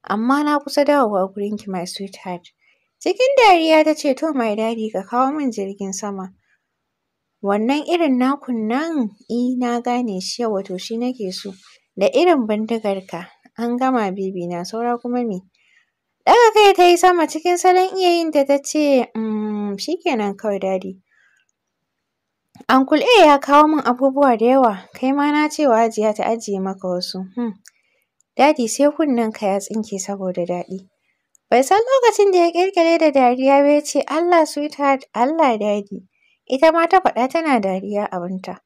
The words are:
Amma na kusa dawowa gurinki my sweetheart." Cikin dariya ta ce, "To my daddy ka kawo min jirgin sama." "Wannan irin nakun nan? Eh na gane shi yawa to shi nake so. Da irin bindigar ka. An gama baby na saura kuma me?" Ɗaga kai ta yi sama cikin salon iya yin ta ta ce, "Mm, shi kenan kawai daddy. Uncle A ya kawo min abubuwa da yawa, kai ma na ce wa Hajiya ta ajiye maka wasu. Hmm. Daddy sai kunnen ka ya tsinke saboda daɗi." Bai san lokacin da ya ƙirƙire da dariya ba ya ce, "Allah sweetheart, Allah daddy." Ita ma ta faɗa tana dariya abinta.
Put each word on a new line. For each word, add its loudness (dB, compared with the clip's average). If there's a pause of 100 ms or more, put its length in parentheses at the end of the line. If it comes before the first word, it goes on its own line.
Amma -2
na 0
kusa -2
dawowa 2
gurinki -8
my -6
sweetheart." -14 (480)
Cikin 0
dariya 6
ta 2
ce, -2
"To -4
my -2
daddy -4
ka -6
kawo 0
min -4
jirgin -8
sama." -10 (1080)
"Wannan -2
irin 0
nakun -4
nan? -4 (200)
Eh -2
na -4
gane -4
shi -8
yawa -4
to -10
shi -10
nake -6
so. -14 (420)
Da 0
irin 2
bindigar -4
ka. -14 (260)
An -4
gama -2
baby -8
na -6
saura -6
kuma -6
me?" -6 (880)
Ɗaga 6
kai 8
ta 4
yi 6
sama 4
cikin -2
salon 2
iya 2
yin -2
ta 2
ta 2
ce, 0
"Mm, -6
shi -6
kenan -4
kawai -6
daddy. -6 (1700)
Uncle 2
A 6
ya 6
kawo 4
min 0
abubuwa 2
da 2
yawa, 2
kai -2
ma 0
na 0
ce -2
wa 4
Hajiya 0
ta -6
ajiye -6
maka -8
wasu. -6 (160)
Hmm. -6 (840)
Daddy 2
sai 2
kunnen -2
ka -8
ya 0
tsinke -8
saboda -6
daɗi." -8 (720)
Bai 4
san 2
lokacin 4
da 4
ya 4
ƙirƙire 2
da 4
dariya 4
ba 4
ya 4
ce, -4
"Allah 2
sweetheart, -2 (100)
Allah 0
daddy." -6 (400)
Ita 4
ma 2
ta 4
faɗa 0
tana 0
dariya -4
abinta. -10